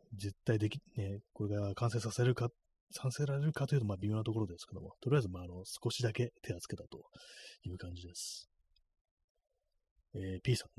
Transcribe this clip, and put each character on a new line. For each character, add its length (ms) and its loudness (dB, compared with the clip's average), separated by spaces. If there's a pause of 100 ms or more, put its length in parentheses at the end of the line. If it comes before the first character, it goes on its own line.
(140)
絶 200 -4 (100)
対 140 6
で 120 4
き-、 80 -6 (180)
ね、 240 -2 (120)
こ 140 -2
れ 100 0
が 180 0
完 160 2
成 100 2
さ 100 -2
せ 140 4
る 100 6
か、 140 2 (420)
さ 200 -2
せ 160 0
ら 120 0
れ 80 2
る 60 6
か 140 0
と 80 2
い 40 6
う 20 4
と、 60 2
ま 80 2
あ、 40 0
微 100 0
妙 80 4
な 60 2
と 100 2
こ 80 2
ろ 60 4
で 120 -8
す 80 -14
け 80 -12
ど 60 -6
も、 200 -10
と 100 -2
り 60 6
あ 20 6
え 40 6
ず、 60 -2
ま 120 -6
あ、 40 -6
あ 20 -6
の、 180 -8
少 260 -4
し 120 -2
だ 100 2
け 200 0 (100)
手 120 -4
を 60 -8
つ 60 -10
け 100 -6
た 80 -14
と 200 -16 (600)
い 60 -4
う 80 -6
感 160 -8
じ 80 -10
で 120 -14
す。 340 -10 (1700)
え 240 -2
ー、 40 -8
P 140 6
さ 100 -8
ん、 20 -20 (100)